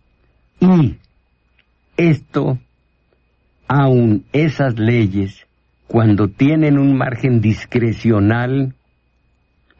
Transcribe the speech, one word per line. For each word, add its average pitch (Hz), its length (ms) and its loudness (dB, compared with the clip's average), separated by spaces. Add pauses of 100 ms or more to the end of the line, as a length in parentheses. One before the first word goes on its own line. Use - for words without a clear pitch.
(600)
Y 180 360 2 (1000)
esto, 147 640 -2 (1080)
aun 127 640 2
esas 135 440 -2
leyes, 104 680 -2 (400)
cuando 107 420 2
tienen 147 480 0
un 139 180 2
margen 127 460 -2
discrecional, 117 1300 -2 (1040)